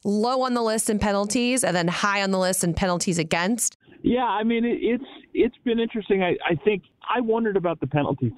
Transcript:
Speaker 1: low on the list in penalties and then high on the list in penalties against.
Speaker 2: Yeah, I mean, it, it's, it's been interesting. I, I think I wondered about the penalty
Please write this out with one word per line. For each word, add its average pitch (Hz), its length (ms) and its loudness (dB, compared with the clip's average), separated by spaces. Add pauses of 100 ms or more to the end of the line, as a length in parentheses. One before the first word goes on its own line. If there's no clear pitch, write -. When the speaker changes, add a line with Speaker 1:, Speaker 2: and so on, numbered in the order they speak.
Speaker 1:
low 220 380 0
on 254 140 0
the 240 80 0
list 220 260 0
in 214 100 2
penalties 208 640 0
and 180 120 0
then 170 120 2
high 202 340 -2
on 196 80 0
the 190 80 0
list 185 260 0
in 175 80 2
penalties 175 460 0
against. 175 580 -2 (260)
Speaker 2:
Yeah, 240 220 2
I 214 200 -2
mean, 233 200 2
it, 240 160 0
it's, 240 240 0 (300)
it's 233 300 2
been 233 160 2
interesting. 208 420 0
I, 175 140 2 (120)
I 175 60 2
think 202 300 0 (280)
I 240 80 0
wondered 220 360 2
about 170 240 0
the 147 80 -2
penalty 139 500 0